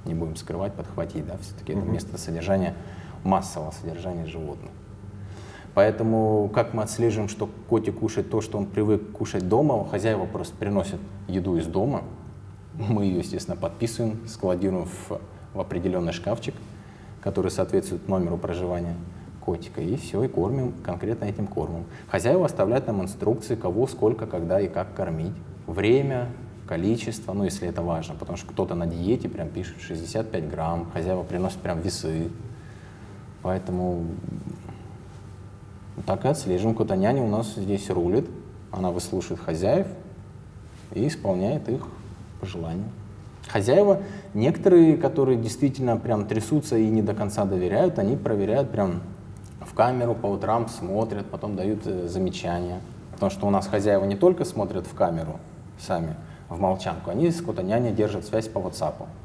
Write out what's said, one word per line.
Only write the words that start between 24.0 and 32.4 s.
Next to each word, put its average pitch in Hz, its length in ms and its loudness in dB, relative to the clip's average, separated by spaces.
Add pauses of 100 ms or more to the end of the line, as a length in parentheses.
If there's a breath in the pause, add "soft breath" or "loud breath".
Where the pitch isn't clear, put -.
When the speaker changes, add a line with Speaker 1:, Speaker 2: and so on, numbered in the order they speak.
Speaker 1:
когда 90 340 2
и 95 80 2
как - 260 -4
кормить. 85 380 -2 (340)
Время, 123 600 4 (380)
количество, 101 680 -2
ну, 101 100 2
если 90 240 -2
это 85 140 -2
важно, 82 320 -2
потому 85 240 -8
что - 100 -12
кто-то 90 260 0
на 85 120 0
диете 85 420 0
прям 82 200 -6
пишет 82 320 -8
шестьдесят 82 500 -6
пять 80 180 -2
грамм, 82 440 -2
хозяева 90 300 0
приносят 90 360 -2
прям 82 220 -2
весы. 82 480 -2 (1120 loud breath)